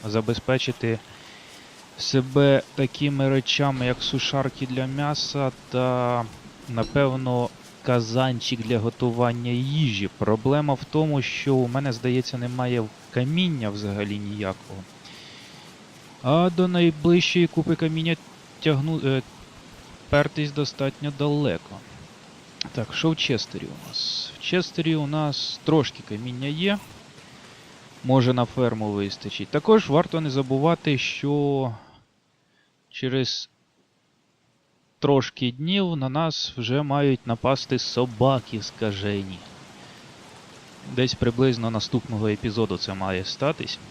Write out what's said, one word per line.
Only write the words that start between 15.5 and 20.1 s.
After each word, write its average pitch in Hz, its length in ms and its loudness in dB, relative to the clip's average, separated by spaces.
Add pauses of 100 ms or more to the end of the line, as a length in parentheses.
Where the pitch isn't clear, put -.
А 165 340 6
до 180 100 4
найближчої 170 800 4
купи 165 280 0
каміння 160 400 0 (480)
тягну-, 156 420 2
е, 135 160 2 (920)